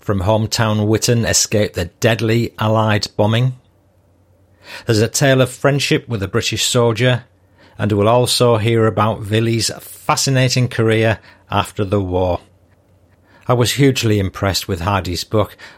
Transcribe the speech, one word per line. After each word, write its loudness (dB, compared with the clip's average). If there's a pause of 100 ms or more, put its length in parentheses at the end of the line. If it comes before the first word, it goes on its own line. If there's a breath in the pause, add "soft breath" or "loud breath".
from -4
hometown 0
Witten 0
escape 0
the -4
deadly -2
Allied 0
bombing? 0 (1300 loud breath)
There's 0
a 2
tale 2
of 2
friendship -2
with -4
a -4
British -4
soldier, 0 (540 soft breath)
and 0
we'll 4
also 2
hear 2
about 0
Vili's -2
fascinating -2
career 0 (300 loud breath)
after -4
the 0
war. -2 (1080 soft breath)
I 2
was 0
hugely 2
impressed -2
with -4
Heidi's -2
book. -2 (220 loud breath)